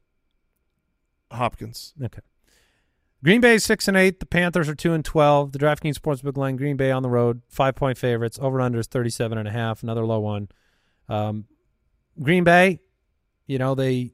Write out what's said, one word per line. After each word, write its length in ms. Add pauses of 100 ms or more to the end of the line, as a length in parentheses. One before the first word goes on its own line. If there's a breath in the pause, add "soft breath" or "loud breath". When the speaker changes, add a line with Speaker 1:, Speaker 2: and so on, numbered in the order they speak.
(1300)
Speaker 1:
Hopkins. 680
Speaker 2:
Okay. 200 (1000)
Green 180
Bay 160
six 300
and 80
eight. 240
The 60
Panthers 420
are 80
two 180
and 100
twelve. 500
The 60
DraftKings 360
Sportsbook 420
line, 200
Green 180
Bay 160
on 120
the 60
road, 380
five-point 500
favorites. 440
Over 200
under 180
is 80
thirty-seven 500
and 100
a 40
half, 300
another 240
low 140
one. 300 (580)
Um, 380 (760)
Green 220
Bay, 360 (680)
you 100
know, 180
they, 380